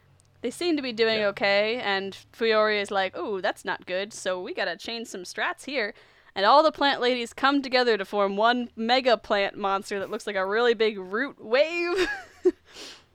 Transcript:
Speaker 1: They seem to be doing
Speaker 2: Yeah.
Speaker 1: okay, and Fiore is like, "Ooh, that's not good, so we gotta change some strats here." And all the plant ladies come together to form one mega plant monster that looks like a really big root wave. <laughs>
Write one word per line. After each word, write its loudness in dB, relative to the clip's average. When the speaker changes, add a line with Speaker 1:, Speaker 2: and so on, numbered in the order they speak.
Speaker 1:
They -4
seem -2
to -2
be -6
doing 2
Speaker 2:
Yeah. 2
Speaker 1:
okay, 0
and -2
Fiore 2
is -4
like, -2
"Ooh, -6
that's -4
not -6
good, -4
so -4
we -10
gotta -4
change -10
some -12
strats -8
here." -6
And 0
all 8
the 4
plant 0
ladies -2
come 2
together 2
to -6
form 0
one 2
mega 2
plant -2
monster -4
that -6
looks -8
like -6
a 0
really 2
big 0
root -6
wave. 0
<laughs> 4